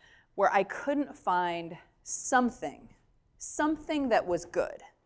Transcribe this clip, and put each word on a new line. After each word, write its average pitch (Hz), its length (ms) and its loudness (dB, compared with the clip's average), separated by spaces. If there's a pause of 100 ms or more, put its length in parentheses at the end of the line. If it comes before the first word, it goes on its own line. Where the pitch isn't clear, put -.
(360)
where 196 180 4
I 196 100 4
couldn't 277 540 -4
find 175 580 -2 (280)
something, - 840 0 (500)
something 302 720 -2
that 202 160 4
was 170 200 0
good - 380 -4 (220)